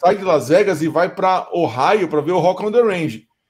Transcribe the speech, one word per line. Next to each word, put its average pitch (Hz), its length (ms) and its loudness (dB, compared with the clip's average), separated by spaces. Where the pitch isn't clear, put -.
sai 190 160 4
de 196 60 -12
Las 151 260 0
Vegas 180 320 2
e 165 60 -2
vai 170 260 0
pra 185 400 -2
Ohio 165 560 0
pra 151 120 -2
ver 143 120 -6
o 185 60 0
Rock 180 260 0
on 214 60 -4
the 233 120 4
Range." 165 440 -4